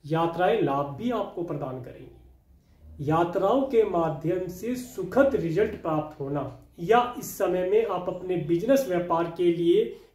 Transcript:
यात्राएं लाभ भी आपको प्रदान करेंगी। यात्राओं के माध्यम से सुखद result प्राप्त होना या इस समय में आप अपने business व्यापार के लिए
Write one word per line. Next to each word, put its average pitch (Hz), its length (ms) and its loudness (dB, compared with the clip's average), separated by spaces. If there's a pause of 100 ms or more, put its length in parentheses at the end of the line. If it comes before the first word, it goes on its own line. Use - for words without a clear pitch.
यात्राएं 175 580 0
लाभ 143 340 0
भी 240 180 -4
आपको 196 300 -4
प्रदान 139 400 -8
करेंगी। - 320 -18 (880)
यात्राओं 180 600 2
के 233 220 4
माध्यम 170 640 -2
से 233 280 -6
सुखद 247 580 0
result 165 460 0
प्राप्त 156 380 -4
होना 143 220 -4 (400)
या 226 220 6 (160)
इस - 180 -12
समय 185 320 0
में 220 180 4
आप 180 220 -4
अपने 180 260 -4 (100)
business 226 420 2
व्यापार 170 500 0
के 175 160 4
लिए 170 420 2 (200)